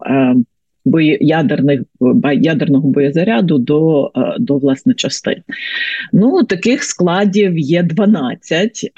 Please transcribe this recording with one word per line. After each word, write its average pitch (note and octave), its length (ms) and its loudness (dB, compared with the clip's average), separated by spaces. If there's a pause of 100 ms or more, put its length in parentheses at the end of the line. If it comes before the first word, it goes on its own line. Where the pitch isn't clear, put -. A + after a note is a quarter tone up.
е, C3 280 0 (500)
бої-, D3+ 360 2
ядерних, D3 600 0 (200)
ба-, B2+ 320 2
ядерного C#3+ 560 0
боєзаряду D#3+ 720 0
до, D3+ 480 0 (100)
е, - 220 -4
до, C#3 200 0
власне, C3+ 360 0
частин. - 480 -6 (720)
Ну, C4+ 320 4
таких G#3+ 400 -2
складів F#3 760 0
є D#3+ 240 0
дванадцять, E3+ 1160 -2